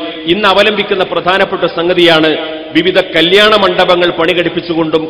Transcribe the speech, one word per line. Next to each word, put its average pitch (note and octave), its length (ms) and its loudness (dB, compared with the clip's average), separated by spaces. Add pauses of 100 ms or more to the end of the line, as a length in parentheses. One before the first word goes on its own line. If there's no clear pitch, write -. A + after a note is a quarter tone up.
(260)
ഇന്ന് G3+ 220 0
അവലംബിക്കുന്ന G3+ 560 0
പ്രധാനപ്പെട്ട F3+ 600 -2 (120)
സംഗതിയാണ് E3 600 2 (400)
വിവിധ F3 240 0
കല്യാണ F#3 560 2
മണ്ഡപങ്ങൾ F3+ 540 2
പണികഴിപ്പിച്ചുകൊണ്ടും E3 1000 -2